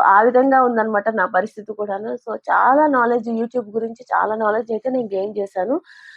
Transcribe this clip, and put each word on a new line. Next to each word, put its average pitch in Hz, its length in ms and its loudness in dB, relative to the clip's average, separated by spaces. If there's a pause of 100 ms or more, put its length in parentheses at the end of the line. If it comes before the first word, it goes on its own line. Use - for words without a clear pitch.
ఆ 196 180 6
విధంగా 254 400 4
ఉందన్నమాట 220 480 0
నా 208 160 0
పరిస్థితి 208 460 -4
కూడాను. 208 440 -8
So 233 260 -10
చాలా 254 440 2
నాలెడ్జ్ 240 440 0
YouTube 226 440 -6
గురించి, 226 300 -2
చాలా 190 300 0
నాలెడ్జ్ 220 380 -2
అయితే 220 180 -4
నేను 254 180 -2
గెయిన్ 196 280 -4
చేశాను. 196 400 -4 (400)